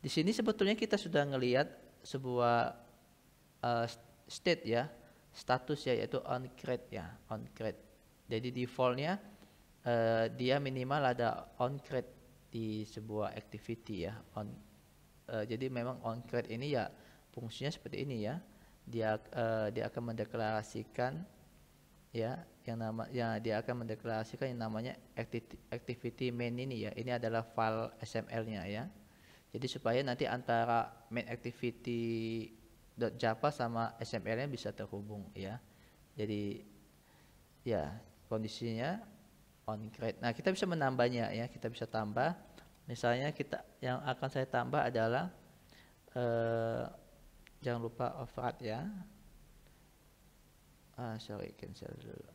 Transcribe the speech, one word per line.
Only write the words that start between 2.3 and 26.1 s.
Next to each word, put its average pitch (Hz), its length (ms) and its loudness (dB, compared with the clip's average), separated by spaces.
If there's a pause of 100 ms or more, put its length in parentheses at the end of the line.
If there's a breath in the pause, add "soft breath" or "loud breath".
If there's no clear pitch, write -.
eh, 120 220 4 (420)
state - 400 0
ya, 117 160 4 (480 loud breath)
status - 560 0
ya, 123 80 4
yaitu 110 240 0
on 127 240 -2 (160)
create 123 320 -4
ya, 87 160 -6 (240)
on 113 240 -6
create. 110 240 -4 (480)
Jadi 120 240 -2
defaultnya, 127 640 2 (720 loud breath)
eh, 113 480 6
dia 127 240 4
minimal 131 400 0 (160)
ada 117 400 0
on 135 240 0
create - 320 -4 (400)
di 110 320 -2
sebuah 107 480 -4
activity 107 720 -6
ya. 98 80 -2 (240)
On, 107 160 -6 (800)
eh, 107 160 0
jadi 127 240 -2
memang 123 320 -4
on 117 240 -2
create - 240 -2
ini 135 240 0
ya 110 160 0 (400 loud breath)
fungsinya 120 400 -4
seperti - 320 -6
ini 113 240 -2
ya. 139 80 -2 (480 loud breath)
Dia, 110 320 2
eh, 110 560 0
dia 120 160 -2
akan 117 240 -4
mendeklarasikan 113 1120 -2 (880)
ya, 123 320 -2 (200)
yang 117 160 -4
nama, 110 280 -2
ya, 113 320 0
dia 113 240 2
akan 120 200 -4
mendeklarasikan 113 680 -4
yang 120 80 -4
namanya 113 320 -2 (240)
acti-, - 440 -6 (120)
activity 123 560 -4